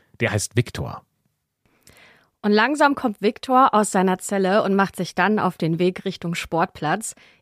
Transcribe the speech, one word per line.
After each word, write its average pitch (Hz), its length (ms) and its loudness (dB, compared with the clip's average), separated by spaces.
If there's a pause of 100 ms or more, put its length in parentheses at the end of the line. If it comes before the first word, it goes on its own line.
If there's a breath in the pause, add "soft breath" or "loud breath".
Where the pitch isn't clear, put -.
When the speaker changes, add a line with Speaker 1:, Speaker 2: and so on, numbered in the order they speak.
(200 soft breath)
Speaker 1:
der 104 140 -2
heißt - 240 -4
Viktor. - 480 -6 (1400 soft breath)
Speaker 2:
Und 208 80 2
langsam 285 420 4
kommt 220 280 -4
Viktor 254 520 2
aus 214 180 2
seiner 185 260 2
Zelle 196 460 0
und 190 120 0
macht 196 220 0
sich 180 180 -8
dann 190 240 2
auf 175 180 -2
den 165 220 -2
Weg 180 240 -2
Richtung 175 320 -8
Sportplatz, 165 800 -4 (260 soft breath)